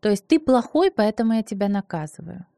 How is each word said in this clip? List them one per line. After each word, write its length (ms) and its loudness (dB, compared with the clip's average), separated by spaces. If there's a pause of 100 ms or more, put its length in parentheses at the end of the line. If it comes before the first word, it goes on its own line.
То 100 0
есть 160 -2
"ты 140 4
плохой, 500 2
поэтому 440 0
я 80 0
тебя 260 -4
наказываю". 760 -8 (140)